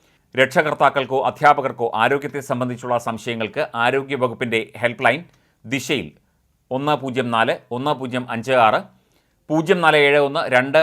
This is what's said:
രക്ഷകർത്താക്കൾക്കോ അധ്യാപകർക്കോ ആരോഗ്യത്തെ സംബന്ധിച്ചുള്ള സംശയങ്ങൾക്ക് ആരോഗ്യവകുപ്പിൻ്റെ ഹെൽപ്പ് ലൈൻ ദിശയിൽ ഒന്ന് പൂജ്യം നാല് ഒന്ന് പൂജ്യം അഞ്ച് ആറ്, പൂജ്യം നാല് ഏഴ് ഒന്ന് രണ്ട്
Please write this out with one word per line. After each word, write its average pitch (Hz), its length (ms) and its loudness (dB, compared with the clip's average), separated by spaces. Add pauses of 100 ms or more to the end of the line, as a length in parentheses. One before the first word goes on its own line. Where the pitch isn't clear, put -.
(340)
രക്ഷകർത്താക്കൾക്കോ 135 920 0
അധ്യാപകർക്കോ 127 600 2 (160)
ആരോഗ്യത്തെ 139 460 0
സംബന്ധിച്ചുള്ള 123 480 -4 (120)
സംശയങ്ങൾക്ക് 113 540 -6 (120)
ആരോഗ്യവകുപ്പിൻ്റെ 123 840 -2 (200)
ഹെൽപ്പ് 120 260 -2
ലൈൻ 131 140 4 (440)
ദിശയിൽ 123 420 -4 (640)
ഒന്ന് 139 300 -2
പൂജ്യം 127 300 -4
നാല് 117 240 2 (220)
ഒന്ന് 143 240 -4
പൂജ്യം 123 240 -6 (100)
അഞ്ച് 117 200 -2 (120)
ആറ്, 113 120 4 (720)
പൂജ്യം 165 300 0
നാല് 156 260 4
ഏഴ് 143 200 4
ഒന്ന് 147 160 -4 (120)
രണ്ട് 135 280 2